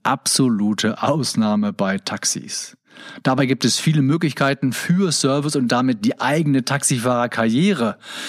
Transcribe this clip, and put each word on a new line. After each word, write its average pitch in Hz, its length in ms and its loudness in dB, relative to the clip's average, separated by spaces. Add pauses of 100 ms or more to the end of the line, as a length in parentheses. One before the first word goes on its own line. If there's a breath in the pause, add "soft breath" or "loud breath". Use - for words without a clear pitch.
absolute 107 1000 0
Ausnahme 107 680 0
bei 98 260 -2
Taxis. - 760 -6 (460 loud breath)
Dabei 131 240 2
gibt 127 180 0
es 127 160 2
viele 151 220 2
Möglichkeiten 139 720 0
für 175 400 0
Service 143 420 0
und 127 140 0
damit 123 340 0
die 123 160 0
eigene 139 460 2
Taxifahrerkarriere. 123 1300 0 (320 loud breath)